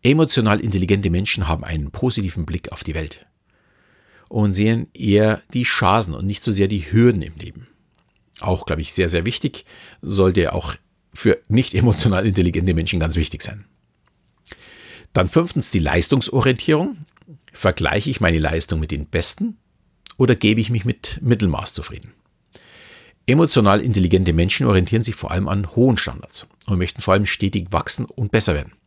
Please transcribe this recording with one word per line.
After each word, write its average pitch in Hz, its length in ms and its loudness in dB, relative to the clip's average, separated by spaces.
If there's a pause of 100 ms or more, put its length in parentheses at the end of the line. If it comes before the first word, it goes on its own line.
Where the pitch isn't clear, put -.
Emotional 127 560 2
intelligente 98 520 0
Menschen 87 360 -2
haben 80 160 -2
einen 78 280 -6
positiven 98 540 -4
Blick 80 260 -8
auf - 120 -12
die 78 120 -8
Welt 78 320 -10 (1000)
und 104 240 0
sehen 110 400 0
eher 104 500 2 (100)
die 123 100 0
Chancen 95 520 0
und 90 100 -8
nicht 101 180 -4
so 117 80 0
sehr 98 160 2
die 90 240 -4
Hürden 110 300 4
im 78 140 -12
Leben. - 320 -16 (720)
Auch, 95 260 -2
glaube 80 160 -4
ich, - 120 -8
sehr, 90 160 0
sehr 85 160 -2
wichtig, - 400 -6 (360)
sollte 95 520 2
auch - 200 -6 (400)
für - 260 2 (100)
nicht 113 260 0
emotional 107 500 2
intelligente 90 480 2
Menschen 82 260 -2
ganz 80 160 -2
wichtig 78 280 -4
sein. - 220 -10 (1500)
Dann 90 160 2
fünftens 165 400 0
die 98 100 0
Leistungsorientierung. 131 1200 0 (560)
Vergleiche - 560 -2
ich - 120 -4
meine 82 180 2
Leistung 78 400 -2
mit 78 120 -4
den 73 140 -6
Besten - 520 -2 (600)
oder 123 180 4
gebe 110 260 2
ich 104 80 -4
mich 110 160 -2
mit - 360 -6
Mittelmaß 104 520 0
zufrieden? - 400 -12 (1120)
Emotional 120 540 4
intelligente 92 520 2
Menschen 87 320 2
orientieren 107 380 2
sich 110 120 -4
vor - 140 -8
allem 90 180 -2
an 98 280 -4
hohen 120 220 4
Standards - 500 -8 (180)
und 95 140 0
möchten - 220 -4
vor 95 120 2
allem 104 140 2
stetig 95 440 -4
wachsen - 340 -2
und 107 260 -6
besser 104 240 2
werden. 69 160 -6 (140)